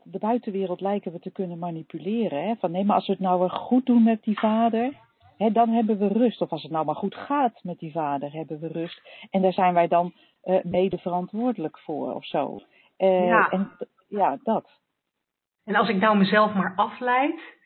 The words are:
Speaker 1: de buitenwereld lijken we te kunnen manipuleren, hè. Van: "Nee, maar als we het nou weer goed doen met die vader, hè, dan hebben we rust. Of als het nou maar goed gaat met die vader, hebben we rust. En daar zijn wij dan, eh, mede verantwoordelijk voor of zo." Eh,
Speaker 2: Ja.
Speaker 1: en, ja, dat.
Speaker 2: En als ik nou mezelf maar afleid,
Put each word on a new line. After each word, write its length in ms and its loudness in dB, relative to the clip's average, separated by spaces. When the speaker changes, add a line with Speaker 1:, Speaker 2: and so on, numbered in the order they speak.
Speaker 1:
de 140 -12
buitenwereld 600 -2
lijken 320 -4
we 60 -10
te 120 -14
kunnen 280 -8
manipuleren, 920 -4
hè. 60 0
Van: 160 -2
"Nee, 140 -2
maar 120 4
als 100 0
we 60 0
het 80 -4
nou 200 2
weer 100 2
goed 360 0
doen 160 6
met 200 4
die 160 -2
vader, 540 2
hè, 160 2
dan 160 4
hebben 300 2
we 100 2
rust. 320 2
Of 100 -4
als 120 -8
het 100 -12
nou 120 -2
maar 100 -2
goed 200 -6
gaat 480 -2
met 160 -10
die 140 -12
vader, 400 -4
hebben 280 -10
we 80 -8
rust. 640 -12
En 120 0
daar 100 4
zijn 220 2
wij 140 4
dan, 240 0
eh, 200 2
mede 360 0
verantwoordelijk 800 -4
voor 360 -8
of 120 -10
zo." 340 -4
Eh, 300 4
Speaker 2:
Ja. 220 4
Speaker 1:
en, 220 -2
ja, 340 0
dat. 280 -2
Speaker 2:
En 100 -4
als 140 2
ik 80 0
nou 220 2
mezelf 360 4
maar 220 -2
afleid, 640 -2